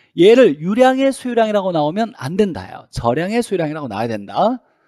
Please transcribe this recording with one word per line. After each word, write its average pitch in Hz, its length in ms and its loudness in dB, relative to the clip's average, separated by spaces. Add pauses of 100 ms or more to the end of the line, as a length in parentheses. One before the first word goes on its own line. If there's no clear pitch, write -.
(180)
얘를 196 420 6
유량의 254 520 2
수요량이라고 214 600 -2
나오면 170 440 -2
안 139 200 -8
된다예요. 156 540 -4
저량의 175 520 -2
수요량이라고 156 460 -6
나와야 110 200 -4
된다. 110 540 -4 (260)